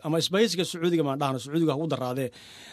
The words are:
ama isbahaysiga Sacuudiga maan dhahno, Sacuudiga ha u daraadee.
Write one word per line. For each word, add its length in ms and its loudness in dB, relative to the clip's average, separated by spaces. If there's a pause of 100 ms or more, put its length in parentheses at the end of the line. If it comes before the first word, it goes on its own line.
ama 160 2
isbahaysiga 460 2
Sacuudiga 380 0
maan 160 0
dhahno, 200 0
Sacuudiga 340 2
ha 60 0
u 80 -2
daraadee. 420 -2 (440)